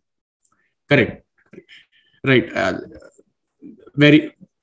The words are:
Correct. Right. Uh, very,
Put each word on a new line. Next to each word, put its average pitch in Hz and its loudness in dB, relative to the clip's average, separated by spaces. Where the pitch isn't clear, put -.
Correct. 135 -2
Right. 131 0
Uh, 95 -6
very, 151 2